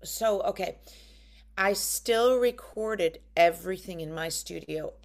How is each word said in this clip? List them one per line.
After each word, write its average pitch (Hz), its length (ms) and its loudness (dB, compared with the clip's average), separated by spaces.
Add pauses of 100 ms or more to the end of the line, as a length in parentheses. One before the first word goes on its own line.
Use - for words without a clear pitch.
so, 214 400 0
okay. 185 340 -4 (800)
I 185 160 4
still 240 640 2
recorded 220 840 -2 (140)
everything 170 640 2
in 156 120 -8
my 160 160 -6
studio 156 640 -8 (120)